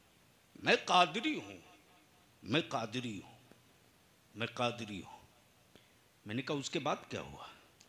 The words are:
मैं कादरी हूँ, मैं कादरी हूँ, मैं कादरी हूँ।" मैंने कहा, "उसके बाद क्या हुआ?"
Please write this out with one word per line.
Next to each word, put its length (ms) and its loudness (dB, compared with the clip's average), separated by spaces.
मैं 220 4
कादरी 480 6
हूँ, 300 -8
मैं 260 0
कादरी 500 -4
हूँ, 200 -18
मैं 180 -4
कादरी 460 -2
हूँ।" 280 -16
मैंने 140 -4
कहा, 160 -2
"उसके 220 -4
बाद 300 -2
क्या 120 -6
हुआ?" 280 -12